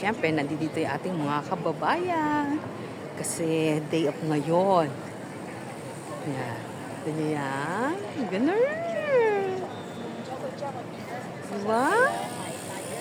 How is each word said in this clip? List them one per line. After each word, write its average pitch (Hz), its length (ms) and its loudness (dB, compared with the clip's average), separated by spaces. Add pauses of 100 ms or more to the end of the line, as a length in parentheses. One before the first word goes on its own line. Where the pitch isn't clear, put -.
syempre, 196 320 0
nandito 151 480 0
yung 147 160 0
ating 180 160 -2
mga 147 320 2
kababayan. 294 1120 2 (640)
Kasi 160 580 2 (140)
day 160 160 4
off 143 160 -2
ngayon. 160 640 6 (1400)
Yan. 127 360 -4 (440)
Tignan 156 160 -2
niyo 151 160 2
yan. 156 600 0 (360)
Ganun. 330 320 4 (3000)
Diba? 220 360 2 (1120)